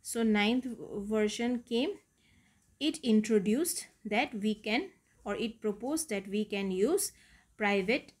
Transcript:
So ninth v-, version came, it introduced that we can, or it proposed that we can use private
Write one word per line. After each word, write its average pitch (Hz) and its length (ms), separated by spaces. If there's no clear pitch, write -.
So 233 220
ninth 220 400
v-, 240 120
version 214 720
came, 247 220
it 302 240
introduced 214 800
that 220 300
we 208 220
can, 233 340
or 202 120
it 226 240
proposed 233 480
that 196 200
we 208 160
can 196 280
use 247 400
private 202 640